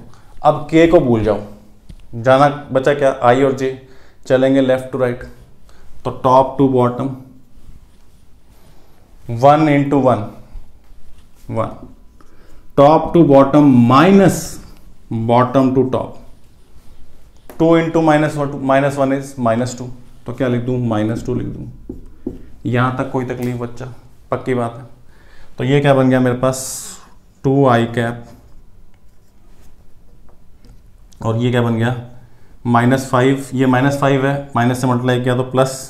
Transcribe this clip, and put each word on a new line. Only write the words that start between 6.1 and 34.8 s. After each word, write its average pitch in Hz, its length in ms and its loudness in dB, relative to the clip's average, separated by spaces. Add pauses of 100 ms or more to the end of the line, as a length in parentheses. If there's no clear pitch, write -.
top 135 380 2
to 139 120 4
bottom, 123 400 0 (2250)
One 147 300 6
into 143 340 2
one, 113 200 2 (1300)
One, 113 240 -6 (1040)
top 151 360 6
to 170 120 6
bottom 139 480 6 (140)
minus 180 520 6 (880)
bottom 123 480 2
to 127 140 2
top, 117 260 -6 (1400)
Two 165 180 4
into 165 260 0
minus 151 320 2
वन, 143 200 -6 (120)
minus 139 300 2
one 135 220 0
is 139 220 -14
minus 120 360 -2
two, 123 120 -12 (360)
तो 123 80 -10
क्या 127 140 -4
लिख 120 140 -2
दूँ? 127 160 -4 (100)
माइनस 110 380 -2
टू 123 100 -4
लिख 117 120 -6
दूँ। - 920 -14 (280)
यहाँ 123 320 0
तक 131 140 -6
कोई 127 140 -4
तकलीफ 123 320 -6
बच्चा? 120 360 -12 (380)
पक्की 131 220 -4
बात 117 240 -4
है। - 120 -20 (600)
तो - 120 -8
ये 139 160 2
क्या 139 140 4
बन 131 160 4
गया 127 100 4
मेरे 123 180 0
पास? 131 220 -2 (840)
टू 135 240 2
आई 117 200 2
कैप, 117 380 -6 (3000)
और 113 160 -4
ये 120 140 0
क्या 123 100 0
बन 117 140 -2
गया? 117 200 -2 (720)
माइनस 123 420 2
फ़ाइव, 135 440 0
ये 131 120 0
माइनस 135 340 2
फ़ाइव 139 260 0
है, 139 300 -4
माइनस 123 260 0